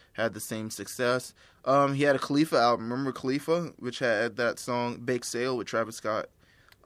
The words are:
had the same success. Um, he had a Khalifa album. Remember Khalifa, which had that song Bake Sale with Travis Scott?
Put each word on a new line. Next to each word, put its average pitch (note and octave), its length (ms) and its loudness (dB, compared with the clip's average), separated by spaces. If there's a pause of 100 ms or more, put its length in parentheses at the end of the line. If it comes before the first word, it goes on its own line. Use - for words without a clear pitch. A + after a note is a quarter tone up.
(120)
had G#2+ 220 -2
the G#2+ 60 -10
same A2 300 -6
success. B2 640 -2 (300)
Um, C#3 300 4
he C#3 100 0
had C#3+ 120 6
a - 20 2
Khalifa D3 380 2
album. A#2 340 4
Remember C3 220 -2
Khalifa, C#3+ 680 -2
which B2 220 -8
had A2+ 360 2
that A#2 220 0
song A#2+ 460 -2
Bake B2 200 -2
Sale B2 320 -2
with G#2+ 100 -4
Travis A2+ 300 -2
Scott? G#2+ 300 -2 (600)